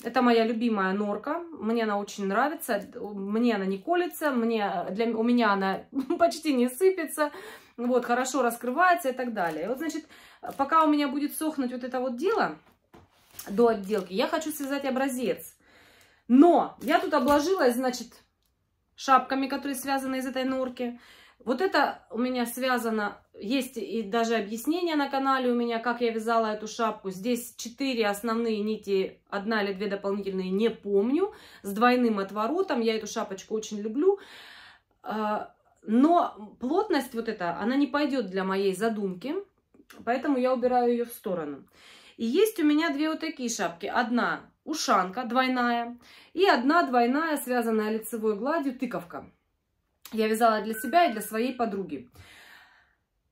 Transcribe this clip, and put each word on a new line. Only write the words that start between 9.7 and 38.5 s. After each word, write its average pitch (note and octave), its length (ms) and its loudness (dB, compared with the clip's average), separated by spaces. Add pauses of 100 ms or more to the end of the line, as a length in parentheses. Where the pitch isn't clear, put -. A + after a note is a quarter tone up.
значит, D#4 280 -6 (500)
пока D#4 280 4
у D#4 40 4
меня D4 180 4
будет C#4 300 -4
сохнуть D4 340 -2
вот B3+ 140 -8
это B3+ 160 -4
вот B3+ 160 -4
дело C4 400 0 (920)
до A#3 200 4
отделки, G3+ 460 -2
я B3 120 0
хочу D#4 240 -4
связать C#4 340 -4
образец. B3+ 720 -2 (760)
Но C4+ 520 8
я C#4+ 180 2
тут F#4 160 -2
обложилась, C#4+ 600 4
значит, B3 340 -4 (880)
шапками, C4+ 500 2
которые C4+ 300 -6
связаны C4+ 400 -2
из C4 100 -4
этой C4 160 -4
норки. B3+ 560 -4 (460)
Вот B3 160 0
это F4+ 500 0
у A3 80 -6
меня B3 280 0
связано, A3+ 720 -2 (200)
есть B3 380 -2
и A3+ 260 -4
даже A3+ 320 0
объяснение D4 640 -2
на C#4+ 120 0
канале C4+ 440 2
у - 20 2
меня, A#3 240 0
как A#3+ 220 -4
я A#3+ 100 0
вязала A3+ 360 0
эту G#3+ 200 -6
шапку. G#3 440 -4
Здесь A#3 460 -4
четыре A#3 520 -2
основные A3+ 520 -2
нити, G3 680 -2
одна G3+ 340 -2
или G3+ 100 -2
две G3 140 -6
дополнительные, G3 640 -4
не G#3 200 2
помню, A#3 600 0 (300)
с G3 100 -8
двойным A#3 460 4
отворотом. A#3 640 -2
Я A3+ 160 0
эту G#3+ 100 -8
шапочку G#3 480 -6
очень G#3+ 260 -6
люблю. C#4+ 380 2 (840)
А, G#3+ 520 -4 (280)
но C4 760 2
плотность D4+ 560 -2
вот A3+ 140 -6
эта, F3 300 -4
она A3+ 180 -2
не C#4+ 100 2
пойдет C#4 400 0
для F#3 160 -4
моей F#3+ 320 0